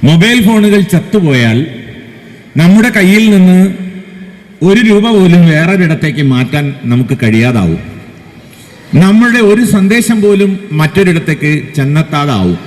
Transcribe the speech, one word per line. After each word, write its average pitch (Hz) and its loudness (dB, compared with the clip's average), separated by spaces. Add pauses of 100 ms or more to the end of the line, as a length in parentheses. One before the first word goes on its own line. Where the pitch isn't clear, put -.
മൊബൈൽ 208 2
ഫോണുകൾ 208 2 (140)
ചത്തുപോയാൽ 135 0 (1000)
നമ്മുടെ 214 4
കയ്യിൽ 208 2 (100)
നിന്ന് 185 4 (1080)
ഒരു 196 2
രൂപ 208 2 (120)
പോലും 175 4
വേറൊരിടത്തേക്ക് 160 -2
മാറ്റാൻ 127 -2 (260)
നമുക്ക് 123 -2
കഴിയാതാവും. 110 0 (1200)
നമ്മുടെ 233 2 (100)
ഒരു 226 2 (100)
സന്ദേശം 214 0
പോലും 202 2 (300)
മറ്റൊരിടത്തേക്ക് 156 -2 (240)
ചെന്നെത്താതാവും. 139 -2 (100)